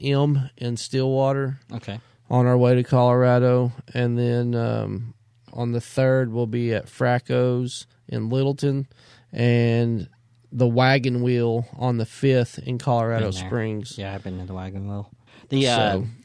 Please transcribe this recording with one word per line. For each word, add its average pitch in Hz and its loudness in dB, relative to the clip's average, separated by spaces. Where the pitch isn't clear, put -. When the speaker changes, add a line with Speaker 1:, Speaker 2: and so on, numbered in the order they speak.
Speaker 1:
M 139 2
in 120 -6
Stillwater. 135 -2
Speaker 2:
Okay. 113 -10
Speaker 1:
On 123 2
our 123 4
way 123 6
to 123 4
Colorado. 123 4
And 120 0
then, 120 0
um, 113 -4
on 120 -4
the 117 -2
third, 131 0
we'll 117 -2
be 117 -2
at - -4
Fracco's 123 -2
in 113 -6
Littleton. 139 -2
And 117 2
the 123 2
Wagon 123 2
Wheel 120 0
on 123 0
the 110 -2
fifth 131 0
in 127 -6
Colorado 113 0
Speaker 2:
Been 92 -4
there. 92 -8
Speaker 1:
Springs. 110 -4
Speaker 2:
Yeah, 98 -8
I've 98 -12
been 92 -8
to 92 -10
the 95 -10
Wagon 95 -8
Wheel. 101 -8
The, 135 2
uh, 110 2
Speaker 1:
So 98 -2